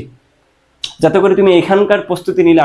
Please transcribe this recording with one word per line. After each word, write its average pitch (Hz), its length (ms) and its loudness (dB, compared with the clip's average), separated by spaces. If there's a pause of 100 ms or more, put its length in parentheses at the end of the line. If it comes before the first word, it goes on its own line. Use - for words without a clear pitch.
(1040)
যাতে 175 180 2
করে 190 180 2
তুমি 190 200 2
এখানকার 196 400 0 (100)
প্রস্তুতি 180 380 -6
নিলে 165 180 2